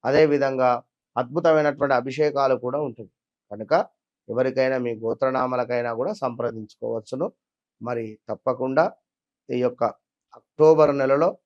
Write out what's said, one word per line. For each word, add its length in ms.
అదేవిధంగా 760
అద్భుతమైనటువంటి 760
అభిషేకాలు 600
కూడా 240
ఉంటుంది. 320
కనుక 360
ఎవరికైనా, 480
మీ 180
గోత్రనామాలకైనా 960
కూడా 200
సంప్రదించుకోవచ్చును. 1160
మరి 380
తప్పకుండా 640
ఈ 80
యొక్క 260
అక్టోబర్ 640
నెలలో 480